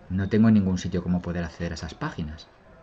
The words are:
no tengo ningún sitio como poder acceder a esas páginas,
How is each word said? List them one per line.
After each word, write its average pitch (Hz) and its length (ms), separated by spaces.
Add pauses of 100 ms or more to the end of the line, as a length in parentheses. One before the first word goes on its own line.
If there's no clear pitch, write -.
no 92 200
tengo 110 220
ningún 95 260
sitio 87 240
como 87 220
poder 87 200
acceder 85 280
a 78 40
esas 80 200
páginas, 82 520 (360)